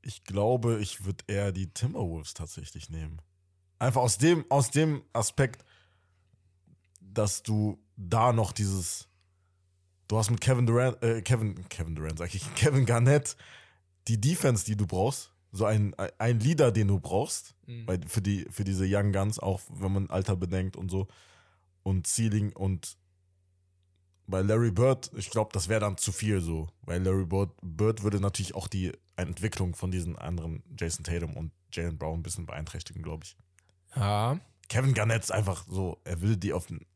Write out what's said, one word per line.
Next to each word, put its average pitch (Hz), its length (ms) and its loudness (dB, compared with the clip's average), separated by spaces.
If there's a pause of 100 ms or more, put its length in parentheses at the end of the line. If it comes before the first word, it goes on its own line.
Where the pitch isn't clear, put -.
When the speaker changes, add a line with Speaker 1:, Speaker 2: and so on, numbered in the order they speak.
Speaker 1:
Ich - 220 -12
glaube, 113 560 2
ich 98 240 -6
würd 98 220 -6
eher 101 260 -2
die 90 200 -4
Timberwolves 87 640 -4
tatsächlich - 540 -12
nehmen. 80 320 -10 (580)
Einfach 123 220 2
aus 123 180 2
dem, 160 300 4
aus - 220 4
dem 151 320 2 (100)
Aspekt, 117 520 0 (1400)
dass 101 420 -2
du 107 360 0 (180)
da 113 360 4
noch 113 200 2
dieses, 98 560 -2 (1000)
du 104 80 0
hast 110 140 2
mit 117 100 0
Kevin 123 260 4
Durant, 120 360 2
äh, 113 200 2
Kevin, 101 460 -2
Kevin 82 260 -6
Durant, 78 240 -6
sag 85 160 -6
ich, 98 80 -6
<laughs> - 120 -10
Kevin 135 320 4
Garnett, 123 500 4 (720)
die 110 120 2
Defense, 127 440 4
die 107 120 0
du 101 100 2
brauchst, 98 460 0 (200)
so 98 140 0
ein, 104 280 2 (240)
ein 117 220 4
Leader, 139 320 6
den 101 160 4
du 98 120 4
brauchst, - 540 -2 (120)
Speaker 2:
Mhm. 117 200 -12
Speaker 1:
bei, 92 200 0
für 107 160 -2
die, 98 280 0
für 104 140 -6
diese 95 240 0
Young 101 240 2
Guns, 98 260 0
auch 92 300 -2
wenn 95 240 -4
man 98 180 -2
Alter 92 240 0
bedenkt 92 420 -2
und 92 140 -8
so, 95 180 -2 (720)
und 92 240 0
Ceiling 104 460 0
und 95 440 -4 (1300)
bei 92 160 0
Larry 110 280 4
Bird, 127 460 4
ich 98 140 -8
glaub, 107 220 0
das 78 160 -2
wär 110 120 2
dann 101 160 -2
zu - 160 -2
viel 104 280 2
so, 82 280 -4 (140)
weil 90 200 -4
Larry 95 240 2
Bird, 95 240 0 (120)
Bird 104 400 0
würde 101 180 0
natürlich 98 340 -2
auch 95 140 -8
die 92 240 -2 (240)
Entwicklung 90 580 -4
von 90 160 -4
diesen 87 260 -4
anderen 82 460 -6 (160)
Jason 82 260 -4
Tatum 82 320 -4
und 78 160 -8 (200)
Jaylen 85 260 -4
Brown 82 220 -4
ein - 20 -8
bisschen 82 240 -8
beeinträchtigen, - 560 -10
glaub 80 220 -10
ich. - 120 -20 (600)
Speaker 2:
Ja. 107 420 0 (300)
Speaker 1:
Kevin 131 260 2
Garnett 110 300 2
ist - 80 -4
einfach 98 360 -2
so, 92 360 -4
er 85 160 -4
will 104 160 2
die 85 160 -4
auf 85 180 -4
ein 80 260 -12